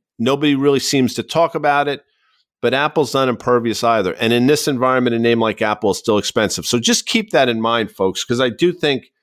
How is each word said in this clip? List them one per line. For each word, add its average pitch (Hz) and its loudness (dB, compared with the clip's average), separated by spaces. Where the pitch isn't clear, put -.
nobody 143 0
really 139 2
seems 127 0
to 117 -6
talk 165 -2
about 143 0
it, 139 -6
but 120 0
Apple's 147 0
not 135 2
impervious 120 0
either. 110 2
And 113 2
in 120 4
this 147 2
environment, 127 0
a - -2
name 117 2
like 110 -2
Apple 107 0
is - -2
still 107 0
expensive. 98 -2
So 123 -2
just - 0
keep 220 -2
that 139 2
in 113 -2
mind, 113 -2
folks, 95 -2
'cause 123 -2
I 127 0
do 175 0
think 147 -4